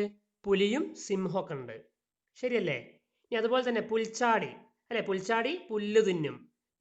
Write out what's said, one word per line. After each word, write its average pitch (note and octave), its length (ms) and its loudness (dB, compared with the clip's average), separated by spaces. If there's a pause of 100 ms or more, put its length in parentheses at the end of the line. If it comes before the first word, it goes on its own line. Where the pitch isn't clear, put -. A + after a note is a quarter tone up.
(460)
പുലിയും G3+ 500 2
സിംഹമൊക്കെ F#3 580 -2
ഉണ്ട്. B2 220 -8 (600)
ശരിയല്ലേ? G#3 420 0 (460)
ഇനി - 120 -6
അതുപോലെ A#3+ 340 2
തന്നെ A3+ 120 2
പുൽച്ചാടി A3 680 0 (380)
അല്ലേ? A3+ 120 -2
പുൽച്ചാടി A3+ 680 -2
പുല്ല് G#3+ 320 4
തിന്നും. E3 340 2 (460)